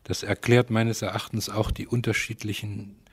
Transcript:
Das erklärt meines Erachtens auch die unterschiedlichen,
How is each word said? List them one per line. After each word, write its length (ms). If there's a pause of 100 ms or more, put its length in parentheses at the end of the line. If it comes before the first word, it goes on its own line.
Das 200
erklärt 460
meines 320
Erachtens 480
auch 220
die 160
unterschiedlichen, 1080 (180)